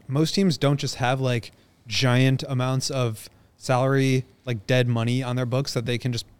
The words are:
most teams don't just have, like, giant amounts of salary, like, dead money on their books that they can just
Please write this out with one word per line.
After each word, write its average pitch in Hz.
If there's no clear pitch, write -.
most 147
teams 190
don't 143
just -
have, 131
like, 123
giant 123
amounts 127
of 123
salary, 135
like, 120
dead 127
money 120
on 123
their 127
books 127
that 117
they 120
can 123
just 117